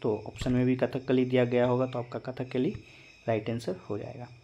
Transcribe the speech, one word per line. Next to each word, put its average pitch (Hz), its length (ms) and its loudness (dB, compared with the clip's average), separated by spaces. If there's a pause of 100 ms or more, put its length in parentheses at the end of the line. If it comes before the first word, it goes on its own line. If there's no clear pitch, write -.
तो 107 240 0
option - 260 -4
में 123 140 4
भी 127 100 4
कथकली 127 480 2
दिया 127 200 4
गया 120 220 4
होगा, 127 200 2
तो 120 120 -6
आपका 117 200 -6
कथकली 127 520 -2 (580)
right 113 220 0
answer 120 260 -4 (140)
हो 104 80 -4
जाएगा। 120 300 -12 (160)